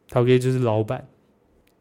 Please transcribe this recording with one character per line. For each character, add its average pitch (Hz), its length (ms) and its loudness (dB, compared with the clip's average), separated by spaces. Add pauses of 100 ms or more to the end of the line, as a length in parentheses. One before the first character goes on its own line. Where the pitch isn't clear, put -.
头 123 180 0
家 127 120 4
就 127 120 0
是 131 100 -2
老 110 220 -2
板。 127 240 -8 (760)